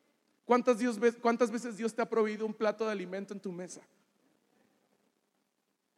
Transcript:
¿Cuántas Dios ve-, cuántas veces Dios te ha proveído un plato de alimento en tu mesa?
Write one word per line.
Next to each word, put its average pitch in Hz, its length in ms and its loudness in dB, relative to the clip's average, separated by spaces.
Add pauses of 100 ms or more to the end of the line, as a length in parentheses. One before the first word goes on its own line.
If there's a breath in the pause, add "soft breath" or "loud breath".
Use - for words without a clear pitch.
(440)
¿Cuántas 247 340 4
Dios 233 200 0
ve-, 233 160 4
cuántas 233 360 2
veces 233 280 -6
Dios 220 160 -4
te 240 80 -2
ha 226 80 -2
proveído 214 340 0
un 214 80 -2
plato 214 320 -2
de 214 80 -2
alimento 196 400 -6
en 202 80 -10
tu 190 120 -8
mesa? 175 280 -12 (2250)